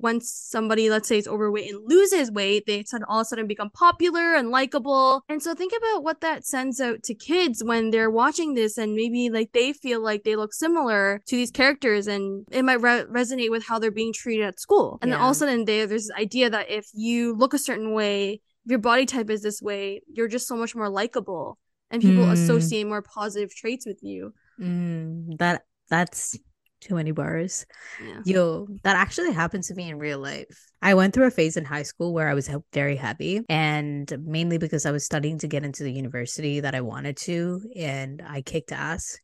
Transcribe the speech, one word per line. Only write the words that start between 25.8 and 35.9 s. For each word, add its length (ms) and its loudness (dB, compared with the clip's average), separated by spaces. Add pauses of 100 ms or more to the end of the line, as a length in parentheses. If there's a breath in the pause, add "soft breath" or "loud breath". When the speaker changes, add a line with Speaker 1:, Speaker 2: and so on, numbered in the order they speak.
Speaker 2:
that's 440 -2 (460)
too 140 -6
many 160 -2
bars. 540 -4 (380 loud breath)
Speaker 1:
Yeah. 220 -14
Speaker 2:
Yo, 420 2 (160)
that 120 4
actually 360 0
happened 320 -2
to 100 -10
me 160 -10
in 80 -10
real 220 -4
life. 480 -12 (160)
I 100 6
went 220 6
through 100 8
a 60 6
phase 260 2
in 80 -4
high 160 -6
school 320 -4
where 140 0
I 80 2
was 100 0
he-, 120 -6 (160)
very 220 0
heavy, 540 -4
and 640 0 (100)
mainly 360 0
because 260 -2
I 60 0
was 120 -2
studying 360 -2
to 80 -6
get 160 -4
into 180 -8
the 100 -6